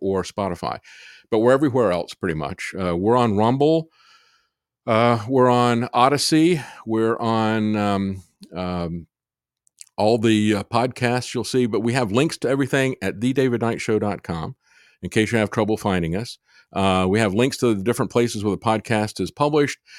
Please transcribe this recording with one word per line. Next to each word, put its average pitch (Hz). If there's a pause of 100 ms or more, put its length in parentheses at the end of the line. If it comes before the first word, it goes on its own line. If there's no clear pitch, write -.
or 95
Spotify, 90 (520)
but 110
we're 123
everywhere 127
else 87
pretty 90
much. 78
Uh, 87
we're 107
on 120
Rumble. 143 (1000)
Uh, 117
we're 127
on 120
Odyssey. 147 (260)
We're 110
on, 110
um, 98 (320)
um, 87 (880)
all 110
the, 107
uh, 101
podcasts 123
you'll 117
see, 127
but 104
we 117
have 120
links 147
to 120
everything 135
at 98
the 127
david 127
knight 113
show 107
dot 101
com 85 (460)
in 90
case 110
you 113
have 104
trouble 107
finding 90
us. 117 (340)
Uh, 92
we 104
have 98
links 127
to 117
the 98
different 117
places 117
where 104
the -
podcast 107
is 90
published, 147 (200)